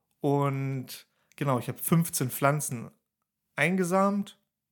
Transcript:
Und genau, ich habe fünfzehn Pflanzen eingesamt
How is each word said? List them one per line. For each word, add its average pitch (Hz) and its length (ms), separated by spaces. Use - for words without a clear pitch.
Und 135 840
genau, 135 240
ich - 80
habe - 100
fünfzehn 165 520
Pflanzen 143 600
eingesamt 190 840